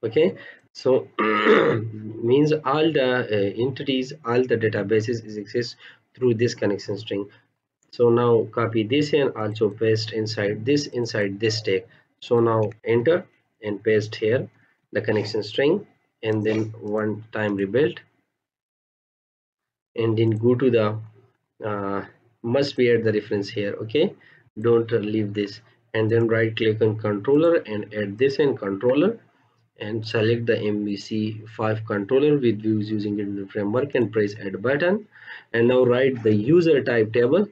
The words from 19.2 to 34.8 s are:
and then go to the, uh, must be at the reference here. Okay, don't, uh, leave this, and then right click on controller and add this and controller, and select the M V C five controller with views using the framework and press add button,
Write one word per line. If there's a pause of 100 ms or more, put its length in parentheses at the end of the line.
and
then
go
to
the, (680)
uh, (400)
must
be
at
the
reference
here.
Okay, (460)
don't,
uh,
leave
this, (340)
and
then
right
click
on
controller
and
add
this
and
controller, (600)
and
select
the
M
V
C (140)
five
controller
with
views
using
the
framework
and
press
add
button, (460)